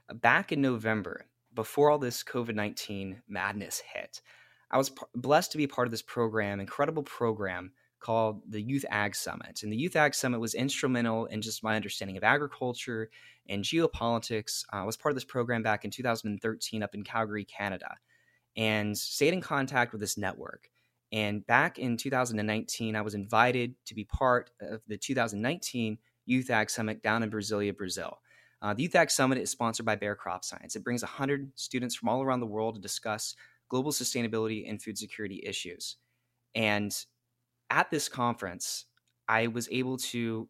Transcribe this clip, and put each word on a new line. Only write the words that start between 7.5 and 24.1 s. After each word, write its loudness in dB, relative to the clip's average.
called 2
the -6
Youth -2
Ag 0
Summit. -8
And -4
the 0
Youth -2
Ag 4
Summit 0
was -2
instrumental 2
in -4
just -6
my 2
understanding -4
of -2
agriculture 0
and -2
geopolitics. 0
Uh, -4
I -2
was -4
part 2
of 0
this -4
program 0
back 0
in -6
two -6
thousand 0
and -6
thirteen -4
up -4
in -8
Calgary, -4
Canada, -6
and 2
stayed 2
in -2
contact 0
with -8
this -2
network. -6
And -2
back 4
in 0
two -4
thousand 2
and 0
nineteen, -2
I 0
was -4
invited 4
to -12
be -6
part 4